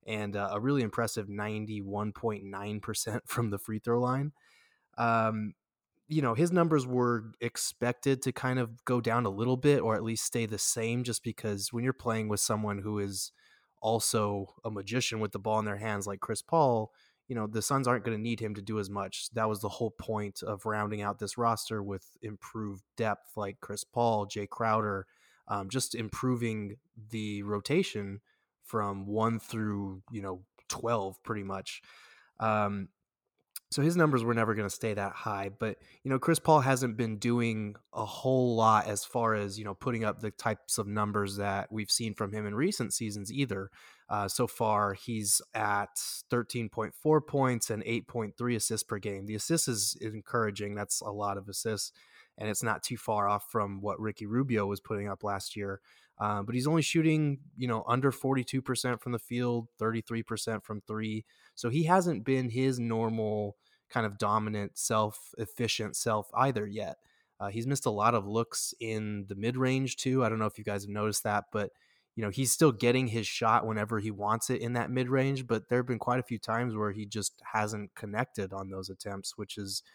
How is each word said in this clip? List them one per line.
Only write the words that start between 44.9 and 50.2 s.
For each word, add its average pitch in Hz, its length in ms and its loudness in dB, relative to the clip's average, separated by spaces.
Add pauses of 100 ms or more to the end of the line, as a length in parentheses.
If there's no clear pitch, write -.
he's 107 440 0 (140)
at 104 360 0 (420)
thirteen 120 360 -2
point 107 280 -6
four 156 260 4
points 131 480 2
and 107 160 -4
eight 113 220 -2
point 107 280 -6
three 120 200 0
assists 107 280 0
per 107 140 -4
game. 98 300 -6
The 107 80 -4
assists 160 320 0
is 107 340 0
encouraging. 104 720 -2